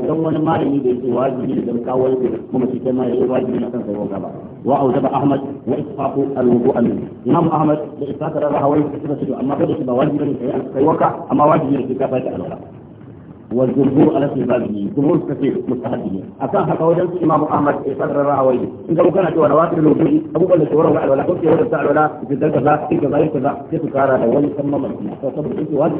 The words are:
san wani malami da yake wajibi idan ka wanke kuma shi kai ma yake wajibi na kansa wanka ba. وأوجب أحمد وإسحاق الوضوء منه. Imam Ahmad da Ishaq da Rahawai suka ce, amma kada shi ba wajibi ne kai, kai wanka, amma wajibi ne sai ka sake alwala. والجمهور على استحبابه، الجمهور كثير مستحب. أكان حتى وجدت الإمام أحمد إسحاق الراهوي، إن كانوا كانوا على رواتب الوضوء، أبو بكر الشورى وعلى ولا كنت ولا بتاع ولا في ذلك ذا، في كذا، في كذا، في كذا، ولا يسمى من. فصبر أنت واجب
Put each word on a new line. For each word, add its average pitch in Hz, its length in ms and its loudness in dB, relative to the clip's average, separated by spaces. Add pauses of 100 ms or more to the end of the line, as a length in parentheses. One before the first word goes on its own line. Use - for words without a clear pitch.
san 160 120 0
wani 160 200 0
malami 143 440 0
da 123 80 0
yake 123 240 -2
wajibi 127 380 -2 (100)
idan 117 240 -4
ka - 80 -2
wanke 131 320 2 (240)
kuma 127 220 0
shi 123 100 -4
kai 127 100 0
ma 127 140 0
yake 123 240 0
wajibi 120 280 0
na 120 120 -4
kansa 107 240 -6
wanka 98 240 -6
ba. 82 120 -8 (340)
وأوجب 135 420 2
أحمد 139 340 0 (260)
وإسحاق 135 480 -4 (240)
الوضوء 120 420 4
منه. 104 220 0 (240)
Imam 165 260 4
Ahmad 151 260 2 (220)
da 147 60 -4
Ishaq 156 280 -6
da 147 160 0
Rahawai 143 320 2 (200)
suka 147 120 -4
ce, - 240 -4
amma 135 180 -2
kada 160 200 0
shi 139 80 -6
ba 127 100 -2
wajibi 147 300 0
ne 139 180 -2
kai, 131 180 -2 (140)
kai 135 80 0
wanka, 156 260 2 (220)
amma 139 160 4
wajibi 143 300 2
ne 123 100 -4
sai 131 100 -4
ka - 140 -2
sake - 240 -2
alwala. - 240 -8 (960)
والجمهور 139 640 4
على 143 100 2
استحبابه، 120 400 0
الجمهور 139 520 0 (120)
كثير 131 240 -2 (140)
مستحب. 113 520 -4 (200)
أكان 190 300 0
حتى 156 140 0
وجدت 175 280 2
الإمام 156 320 2
أحمد 143 300 0 (120)
إسحاق 131 240 -4
الراهوي، 135 480 2 (320)
إن 170 60 2
كانوا 175 140 6
كانوا 160 340 2
على 139 100 4
رواتب 165 240 4
الوضوء، 151 440 4 (140)
أبو 170 100 4
بكر 185 160 4
الشورى 151 300 4
وعلى - 180 0
ولا 135 120 4
كنت - 220 0
ولا 160 180 4
بتاع 147 280 0
ولا 151 200 4 (180)
في 139 60 -2
ذلك 143 220 0
ذا، 147 320 2
في - 80 2
كذا، 139 220 0
في 156 100 2
كذا، 139 240 -2 (180)
في 160 80 -2
كذا، 135 480 0
ولا 123 120 4
يسمى 143 400 -2
من. 120 120 -4 (320)
فصبر 147 360 -4
أنت 156 140 -6
واجب 147 280 0